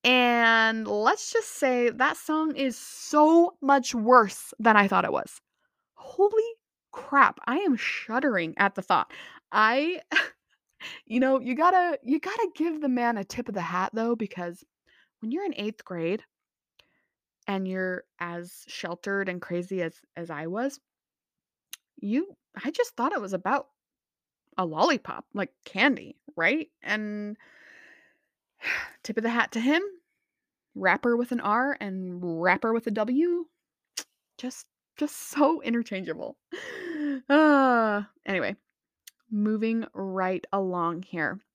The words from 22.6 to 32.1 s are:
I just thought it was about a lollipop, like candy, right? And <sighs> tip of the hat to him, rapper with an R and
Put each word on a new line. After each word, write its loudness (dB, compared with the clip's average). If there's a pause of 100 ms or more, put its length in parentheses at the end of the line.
I -4
just -2
thought -2
it -2
was -8
about -2 (880)
a -2
lollipop, 0
like -4 (160)
candy, 0 (200)
right? 0 (160)
And -6 (1200)
<sighs> -8
tip -6
of -2
the 0
hat 0
to -2
him, 4 (960)
rapper 2
with -2
an -2
R 0
and -8